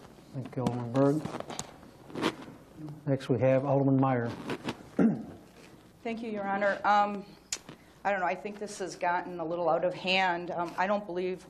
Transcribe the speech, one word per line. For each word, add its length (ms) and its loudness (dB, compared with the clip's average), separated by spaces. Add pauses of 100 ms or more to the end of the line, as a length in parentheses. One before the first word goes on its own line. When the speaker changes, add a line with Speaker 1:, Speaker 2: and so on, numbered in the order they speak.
(340)
Speaker 1:
Thank 220 -8
you, 80 -2
Alderman 280 -2
Berg. 300 4 (1800)
Next 240 -2
we 100 2
have 260 4
Alderman 340 4
Meyer. 300 2 (680)
<clears throat> 1040 -2
Speaker 2:
Thank 180 -6
you, 100 -6
Your 160 -4
Honor. 360 0
Um, 400 4 (800)
I 80 2
don't 80 2
know, 60 0
I 100 2
think 240 -10
this 200 -8
has 160 -6
gotten 440 -2
a 60 -4
little 240 0
out 160 4
of 80 2
hand. 580 2
Um, 260 -2
I 100 2
don't 180 2
believe 440 -4